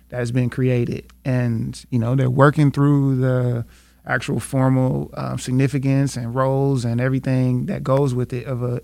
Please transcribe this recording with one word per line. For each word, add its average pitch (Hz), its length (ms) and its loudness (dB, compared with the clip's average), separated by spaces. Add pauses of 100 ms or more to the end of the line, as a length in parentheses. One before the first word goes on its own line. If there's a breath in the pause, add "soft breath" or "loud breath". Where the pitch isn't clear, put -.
that - 80 -10
has 120 160 -4
been 123 160 0
created, 123 560 -2 (200)
and, 123 640 -2
you 127 80 0
know, 117 160 0
they're 131 160 2
working 143 400 6
through 143 460 2
the 127 500 0 (400 soft breath)
actual 127 320 -4
formal, 131 760 0
uh, 127 220 -6
significance 135 800 0
and 117 160 -6
roles 135 520 0
and 117 160 0
everything 127 680 0
that 143 160 -6
goes 135 320 2
with 123 180 -4
it 123 140 -8
of 123 160 -6
a, 123 220 -4